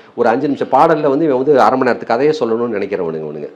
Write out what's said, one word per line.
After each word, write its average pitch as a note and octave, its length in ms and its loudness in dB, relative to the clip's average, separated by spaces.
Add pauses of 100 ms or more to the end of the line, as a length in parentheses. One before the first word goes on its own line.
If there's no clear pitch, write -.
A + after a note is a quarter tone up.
(160)
ஒரு A#2+ 140 0
அஞ்சு C3+ 180 0
நிமிஷம் C3+ 240 -4
பாடல்ல D3+ 380 2
வந்து D3 160 0
இவன் C#3+ 120 2
வந்து C3+ 240 4
அரை A#2+ 180 4
மணி B2 120 2
நேரத்துக்கு A#2 220 -2
கதையே D3 260 0
சொல்லணும்னு A2+ 420 -2
நினைக்கிறவனுங்க F2 440 -6
இவனுங்க. D2+ 300 -10